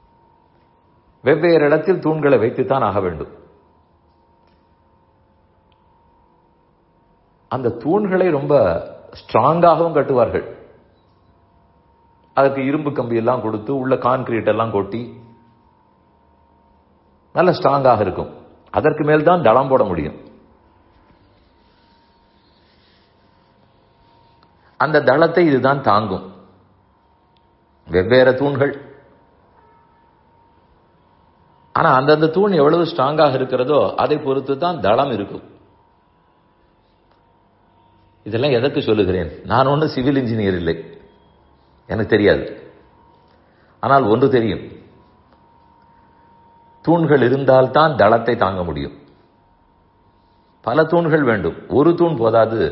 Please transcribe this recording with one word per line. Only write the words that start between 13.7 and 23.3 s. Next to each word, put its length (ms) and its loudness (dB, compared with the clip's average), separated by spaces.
உள்ள 240 -4
கான்கிரீட் 520 -2
எல்லாம் 240 -4
கொட்டி, 260 -6
நல்ல 160 2
ஸ்ட்ராங்காக 500 2
இருக்கும். 320 -6
அதற்கு 300 -2
மேல் 200 2
தான் 220 2
தளம் 240 2
போட 140 2
முடியும். 340 -4